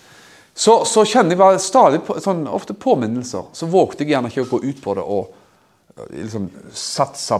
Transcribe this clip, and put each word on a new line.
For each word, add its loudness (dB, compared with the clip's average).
Så, 4
så 2
kjenner 4
jeg 2
bare 6
stadig 4
på, -6
sånn, -2
ofte -8
påminnelser, -2
så -8
vågte 2
jeg -2
gjerne -2
ikke -4
å -10
gå 0
ut -8
på -4
det -6
og, -6
og -16
liksom -8
satse -4